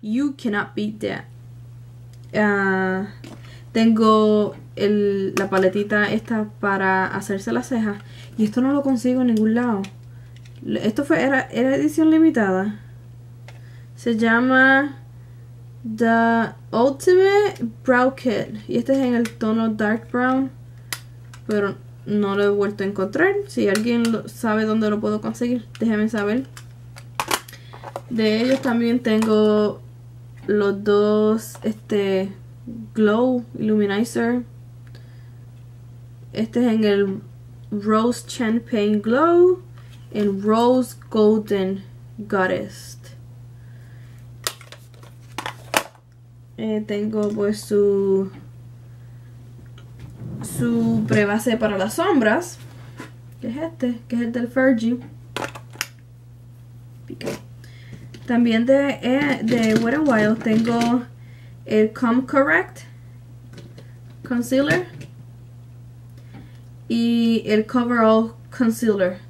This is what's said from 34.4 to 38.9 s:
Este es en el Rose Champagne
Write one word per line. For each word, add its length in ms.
Este 320
es 80
en 100
el 380
Rose 560
Champagne 720